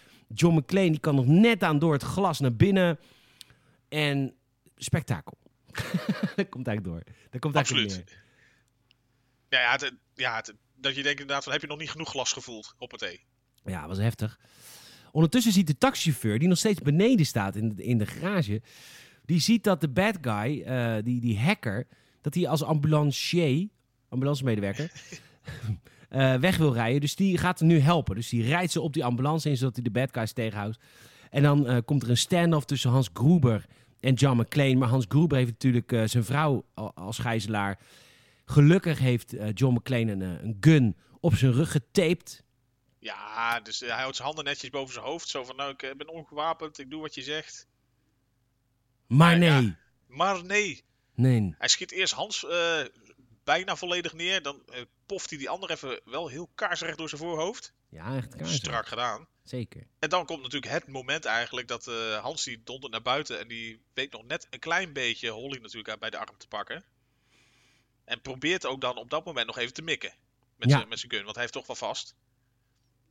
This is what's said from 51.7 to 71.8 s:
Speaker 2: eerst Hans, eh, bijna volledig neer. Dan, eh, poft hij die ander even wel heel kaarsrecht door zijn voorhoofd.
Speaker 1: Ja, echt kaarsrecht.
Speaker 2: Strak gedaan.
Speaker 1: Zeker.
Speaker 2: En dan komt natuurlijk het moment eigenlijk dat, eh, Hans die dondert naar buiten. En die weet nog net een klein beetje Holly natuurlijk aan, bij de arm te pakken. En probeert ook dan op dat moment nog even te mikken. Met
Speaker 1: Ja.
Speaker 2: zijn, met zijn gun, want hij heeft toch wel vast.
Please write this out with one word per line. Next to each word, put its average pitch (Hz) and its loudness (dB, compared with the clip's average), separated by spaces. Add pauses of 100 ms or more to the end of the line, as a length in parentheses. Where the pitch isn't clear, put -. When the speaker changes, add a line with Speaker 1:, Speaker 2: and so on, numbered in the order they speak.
Speaker 2:
eerst 185 -2
Hans, 185 -8
eh, 170 -2 (640)
bijna 175 -2
volledig 175 -6
neer. 180 -4
Dan, 143 -10
eh, 127 -14 (260)
poft - -10
hij 156 -12
die 135 -8
ander 180 -8
even 143 -8
wel 143 -8
heel 151 -12
kaarsrecht 165 -6
door 160 -10
zijn 147 -12
voorhoofd. 170 -6 (160)
Speaker 1:
Ja, 104 -10
echt 120 -6
kaarsrecht. 160 -8 (120)
Speaker 2:
Strak 117 -4
gedaan. 117 -6 (160)
Speaker 1:
Zeker. - -12 (120)
Speaker 2:
En 156 -6
dan 175 0
komt 151 -10
natuurlijk 131 -8
het 165 -6
moment 135 -6
eigenlijk 120 -4
dat, 120 -8
eh, 113 -6
Hans 151 -8
die 117 -12
dondert 127 -14
naar 113 -8
buiten. 123 -2
En 107 -12
die 113 -12 (140)
weet 139 -6
nog 113 -18
net 156 -10
een 131 -16
klein 170 -4
beetje 120 -4
Holly 127 -10
natuurlijk 110 -16
aan, 107 -8
bij 110 -8
de - -10
arm - -10
te - -20
pakken. 113 -10 (1200)
En 117 -10
probeert 143 -4
ook 131 -6
dan 123 -4
op 117 -14
dat 156 -4
moment 123 -6
nog 117 -12
even 120 -6
te - -12
mikken. 131 -6 (440)
Met 117 0
Speaker 1:
Ja. 143 6
Speaker 2:
zijn, 110 -2
met 117 -10
zijn 120 -10
gun, 101 -4
want 107 -14
hij 120 -8
heeft 117 -10
toch 127 -10
wel 123 -10
vast. - -8 (960)